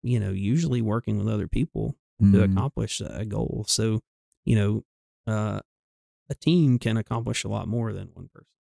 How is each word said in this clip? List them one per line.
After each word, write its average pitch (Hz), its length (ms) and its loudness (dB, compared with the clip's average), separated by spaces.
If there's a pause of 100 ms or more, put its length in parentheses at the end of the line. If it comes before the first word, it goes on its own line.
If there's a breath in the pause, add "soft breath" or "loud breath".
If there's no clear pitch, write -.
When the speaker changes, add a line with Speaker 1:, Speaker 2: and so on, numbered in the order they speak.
Speaker 1:
you 120 180 0
know, 98 100 -2
usually 120 500 0
working 110 360 -2
with 101 100 -2
other 107 220 -2
people 110 460 -4 (240)
to 101 60 6
Speaker 2:
Mm. 98 260 8
Speaker 1:
accomplish 110 500 -2
a 92 240 -8
goal. 107 420 -4
So, 110 340 0 (440)
you 117 100 4
know, 104 280 2 (440)
uh, 107 320 -4 (720)
a 131 60 -6
team 156 440 4
can 113 160 0
accomplish 117 480 -4
a 107 60 -6
lot 104 180 -4
more 113 240 -4
than 95 220 -10
one 87 200 -18
person. - 140 -20 (160)